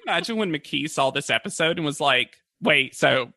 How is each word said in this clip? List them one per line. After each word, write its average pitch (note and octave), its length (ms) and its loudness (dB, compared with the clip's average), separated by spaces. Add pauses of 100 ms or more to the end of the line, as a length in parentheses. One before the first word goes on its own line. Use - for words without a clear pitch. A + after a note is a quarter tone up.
imagine A3 320 -2
when G#3 140 0
McKee C#3+ 380 -4
saw C#3 200 2
this C#3 200 -4
episode E3+ 480 0
and E3+ 80 -4
was C#3+ 160 -4
like, B2+ 360 0 (240)
"Wait, C3+ 340 2
so C3 420 0